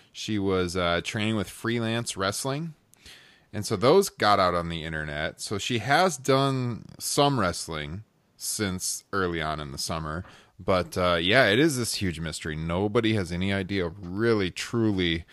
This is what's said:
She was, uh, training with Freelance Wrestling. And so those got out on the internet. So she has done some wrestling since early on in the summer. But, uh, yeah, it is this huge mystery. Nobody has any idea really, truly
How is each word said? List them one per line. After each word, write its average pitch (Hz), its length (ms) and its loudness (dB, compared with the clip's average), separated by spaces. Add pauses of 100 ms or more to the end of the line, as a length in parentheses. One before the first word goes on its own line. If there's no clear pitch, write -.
(120)
She - 260 -6
was, 92 400 0
uh, 87 260 2
training 110 320 -2
with 101 140 -2
Freelance 117 680 -4
Wrestling. 135 600 -4 (760)
And 104 140 -6
so 110 100 -2
those 151 340 6
got 104 300 4
out 90 160 4
on 85 140 -2
the 82 140 -4
internet. 76 560 -4
So 101 200 -6
she 120 180 -2
has 143 400 2
done 131 680 0 (140)
some 143 400 2
wrestling 82 640 -2 (320)
since - 680 -4 (100)
early 87 300 0
on 76 160 -2
in 73 120 -8
the 71 60 -10
summer. 80 480 -6 (340)
But, 90 380 0
uh, 90 240 2
yeah, 110 260 4
it 104 120 6
is 151 180 4
this 117 180 -2
huge 87 240 -2
mystery. 80 360 -6
Nobody 104 580 0
has 92 180 -2
any 92 220 -2
idea 95 340 -2
really, 101 600 0
truly 92 840 0